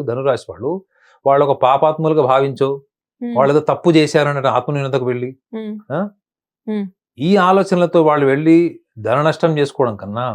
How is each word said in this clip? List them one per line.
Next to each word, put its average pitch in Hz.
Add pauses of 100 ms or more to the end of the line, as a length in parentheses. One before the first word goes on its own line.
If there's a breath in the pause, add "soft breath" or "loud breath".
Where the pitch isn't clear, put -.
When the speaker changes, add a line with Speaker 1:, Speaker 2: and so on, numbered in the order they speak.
Speaker 1:
ధనురాశి 131
వాళ్ళు, 131 (560 soft breath)
వాళ్ళు 139
ఒక 139 (120)
పాపాత్ములుగా 156
భావించో, 139 (500)
Speaker 2:
Hmm. 240
Speaker 1:
వాళ్ళు 139
ఏదో 147
తప్పు 160
చేశారనే 143
ఆత్మన్యూనతకు 135
వెళ్ళి, 123 (260)
Speaker 2:
Hmm. 220 (260)
Speaker 1:
ఆ? - (680)
Speaker 2:
Hmm. 208 (440)
Speaker 1:
ఈ - (180)
ఆలోచనలతో 185
వాళ్ళు 147
వెళ్ళి 156 (500)
ధన 117
నష్టం 160
చేసుకోవడం 135
కన్నా 104 (120)